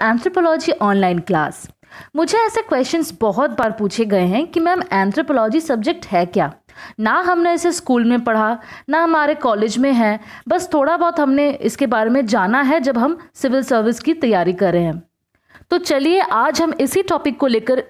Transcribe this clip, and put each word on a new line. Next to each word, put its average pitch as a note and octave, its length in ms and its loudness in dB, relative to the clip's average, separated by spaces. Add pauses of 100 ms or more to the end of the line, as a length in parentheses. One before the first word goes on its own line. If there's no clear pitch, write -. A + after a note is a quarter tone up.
anthropology D#4+ 680 0 (100)
online F#3+ 380 2 (100)
class। D3+ 400 -2 (460)
मुझे E4+ 220 2
ऐसे A4 240 0
क्वेश्चंस D#4 580 -2
बहुत A3+ 300 0
बार A3 200 -2
पूछे G#3+ 340 -4
गए G3 200 0
हैं A3 220 0
कि E4+ 140 -4
"मैम, F4 220 0 (100)
एंथ्रोपोलॉजी A3 680 0
सब्जेक्ट D4 460 -2
है F3 200 0
क्या? E3 260 -2 (480)
ना A3+ 200 0
हमने F4 320 0
इसे E4+ 200 0
स्कूल B3 320 0
में A#3+ 160 2
पढ़ा, A3+ 380 0 (300)
ना D#4 140 2
हमारे D#4 320 2
कॉलेज A3 440 0
में C#4 140 2
है, A3 280 2 (280)
बस F4+ 260 -2
थोड़ा D4+ 220 2
बहुत E4+ 240 0
हमने C#4+ 300 2
इसके C4 360 -2
बारे A3 240 0
में C4 160 0
जाना G#3+ 360 2
है D4 180 2
जब B3 180 0
हम D4+ 200 0 (160)
सिविल C4 280 0
सर्विस A#3 380 0
की D#4+ 140 0
तैयारी F#3+ 380 2
कर F3+ 200 0
रहे F3 100 2
हैं।" E3 200 -4 (680)
तो F4 80 2
चलिए E4 420 0
आज C4+ 420 0
हम E4 180 0
इसी F#4+ 220 0
टॉपिक D4 360 -2
को C#4 80 2
लेकर B3 440 0